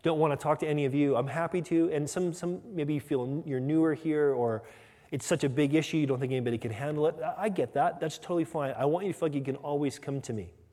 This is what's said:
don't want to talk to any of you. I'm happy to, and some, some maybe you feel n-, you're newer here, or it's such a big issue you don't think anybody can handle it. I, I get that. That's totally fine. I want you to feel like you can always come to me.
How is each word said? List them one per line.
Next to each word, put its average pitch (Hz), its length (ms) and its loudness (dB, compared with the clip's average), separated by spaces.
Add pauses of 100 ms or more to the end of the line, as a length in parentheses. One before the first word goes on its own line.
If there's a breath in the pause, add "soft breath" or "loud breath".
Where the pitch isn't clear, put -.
don't 160 160 2
want 156 120 4
to 139 60 0
talk 151 220 0
to 160 80 -2
any 147 180 2
of 131 80 2
you. 143 220 4
I'm 127 120 2
happy 165 360 -2
to, 165 280 2
and 147 160 0
some, 180 260 -2
some 175 280 -6 (100)
maybe 151 220 -2
you 147 60 0
feel 131 240 -2
n-, 139 240 -4
you're 135 120 -2
newer 156 360 4
here, 151 380 2
or 117 300 0 (460 loud breath)
it's 139 160 -6
such 175 180 2
a 147 60 2
big 143 240 2
issue 160 240 2
you 147 80 2
don't 135 140 0
think 131 120 -2
anybody 120 280 0
can 113 120 -4
handle 147 360 0
it. 160 160 0
I, 175 220 -4
I 226 40 2
get 180 240 -2
that. 143 260 2
That's 160 200 -4
totally 170 260 -2
fine. 139 320 -4
I 131 80 0
want 175 220 2
you 170 60 -2
to - 40 -6
feel 165 120 0
like 143 60 -4
you 147 60 0
can 135 160 -4
always 147 400 -2
come 139 240 -6
to - 120 -6
me. 92 180 -8 (220)